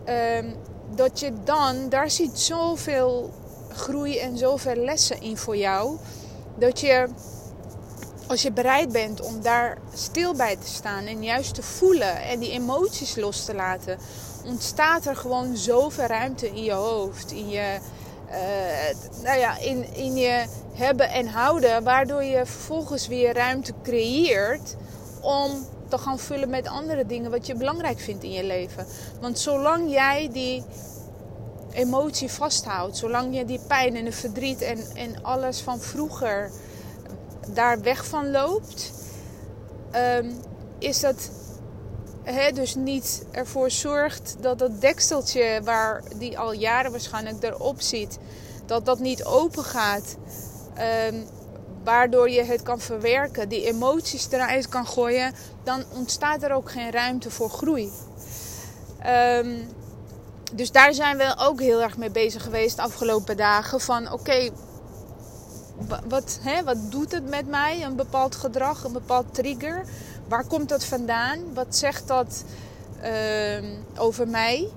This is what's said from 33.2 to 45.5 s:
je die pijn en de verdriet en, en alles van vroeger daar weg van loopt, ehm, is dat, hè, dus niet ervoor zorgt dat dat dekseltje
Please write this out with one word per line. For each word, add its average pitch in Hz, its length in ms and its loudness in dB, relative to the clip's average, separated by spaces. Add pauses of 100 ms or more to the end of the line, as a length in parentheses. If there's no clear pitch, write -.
je 254 80 -2
die 247 220 -4
pijn 254 300 4
en 226 80 -4
de 233 80 -4
verdriet 247 500 -4
en, 233 160 -2 (160)
en 233 280 -8
alles 254 380 -2
van 247 200 -4
vroeger 233 720 -2 (960)
daar 226 320 4
weg 240 260 2
van 285 240 0
loopt, 294 640 0 (960)
ehm, 240 400 2 (480)
is 277 220 0
dat, 269 300 0 (920)
hè, 269 300 2
dus 254 220 -2
niet 262 560 -2
ervoor 254 400 0
zorgt 294 680 0
dat 247 180 0
dat 240 220 0
dekseltje 247 840 4